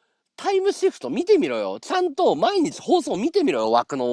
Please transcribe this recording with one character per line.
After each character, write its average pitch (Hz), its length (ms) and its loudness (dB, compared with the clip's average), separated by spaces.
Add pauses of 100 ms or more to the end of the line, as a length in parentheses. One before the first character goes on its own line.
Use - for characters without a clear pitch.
(420)
タ 392 120 -2
イ 381 80 2
ム 392 100 0
シ - 180 0
フ - 120 -16
ト - 80 -8
見 240 160 -2
て 403 120 4
み 175 120 0
ろ 117 80 -4
よ。 98 240 -4
ち - 120 -8
ゃ 370 80 0
ん 339 140 -2
と 269 180 2
毎 339 280 0
日 - 180 -2
放 330 220 2
送 214 160 -4
見 254 120 -2
て 381 140 0
み 226 80 2
ろ 123 80 0
よ。 110 120 0
枠 123 260 2
の 127 160 -2